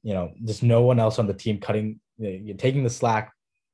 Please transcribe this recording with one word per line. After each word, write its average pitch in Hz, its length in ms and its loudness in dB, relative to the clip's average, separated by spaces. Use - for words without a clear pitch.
you 104 100 -4
know, 87 180 -4
just 110 180 -4
no 117 200 6
one 123 180 4
else 110 180 2
on 110 80 2
the 98 80 -2
team 104 240 -4
cutting, 107 400 -4
you 98 200 -8
know, 104 180 -12
taking 135 280 0
the 117 60 0
slack, 110 420 -2